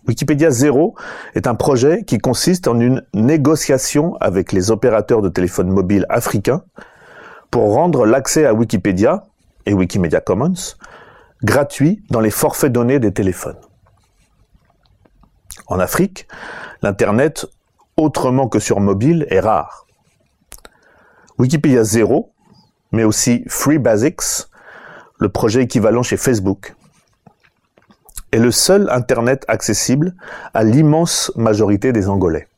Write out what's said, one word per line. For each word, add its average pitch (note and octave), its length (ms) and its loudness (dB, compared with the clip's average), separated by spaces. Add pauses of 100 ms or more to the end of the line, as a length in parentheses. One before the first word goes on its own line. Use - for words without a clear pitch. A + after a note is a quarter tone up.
Wikipédia C#3+ 460 0
zéro C#3 420 2 (400)
est - 140 -2
un A#2+ 80 0
projet C#3 480 2
qui - 140 -2
consiste E3+ 500 0
en A#2+ 100 0
une B2 340 0
négociation D3 1080 0
avec F#2+ 320 -2
les G2 180 0
opérateurs A2 520 2
de F#2+ 60 0
téléphone F2+ 400 -2
mobile F#2+ 400 0
africains A#2+ 540 -2 (880)
pour A2 220 2
rendre C#3 340 2
l'accès C#3 400 2
à A2+ 80 4
Wikipédia A2 720 0 (420)
et G2+ 80 0
Wikimedia F2+ 460 0
Commons C#3+ 560 -4 (680)
gratuit C#3+ 680 0
dans A#2 100 0
les A2 100 2
forfaits D3+ 400 0
donnés A#2+ 300 0
des G#2 120 0
téléphones. F#2+ 480 -4 (2000)
En F#2 140 -4
Afrique, - 480 -2 (540)
l'Internet, G#2 640 0 (500)
autrement C3+ 520 0
que G#2+ 120 0
sur G2+ 180 -2
mobile, G#2 500 0
est F#2 120 2
rare. F#2+ 460 -2 (1600)
Wikipédia C3 400 2
zéro, A2 500 2 (600)
mais A2+ 100 2
aussi A2+ 460 0
Free D3+ 300 0
Basics, A2+ 680 0 (720)
le G#2 100 0
projet A#2 360 0
équivalent A#2 400 0
chez G#2+ 120 -2
Facebook, G2+ 600 -2 (1500)
est A2+ 80 0
le A#2 140 4
seul G3 380 2
Internet B2 580 0
accessible B2+ 680 -2 (400)
à - 80 0
l'immense D3+ 720 2
majorité G#2+ 580 0
des G2+ 160 0
Angolais. F2+ 380 -2 (120)